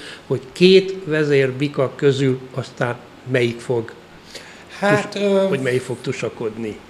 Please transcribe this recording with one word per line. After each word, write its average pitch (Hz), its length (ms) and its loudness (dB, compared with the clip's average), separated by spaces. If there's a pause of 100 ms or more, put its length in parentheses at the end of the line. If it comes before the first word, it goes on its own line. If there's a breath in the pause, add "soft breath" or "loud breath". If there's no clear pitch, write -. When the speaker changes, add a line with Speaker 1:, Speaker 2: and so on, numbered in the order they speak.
(280 loud breath)
Speaker 1:
hogy 127 140 -2 (100)
két 185 440 6 (100)
vezérbika 143 920 0
közül 131 440 2 (140)
aztán 120 420 -4 (360)
melyik 120 280 2
fog 117 320 -4 (880 loud breath)
Speaker 2:
Hát, 202 300 2
Speaker 1:
tus-, 196 120 -6
Speaker 2:
ö, 196 260 4
Speaker 1:
hogy 139 120 0
melyik 127 220 0
fog 120 200 -8
tusakodni? 110 800 -6 (100)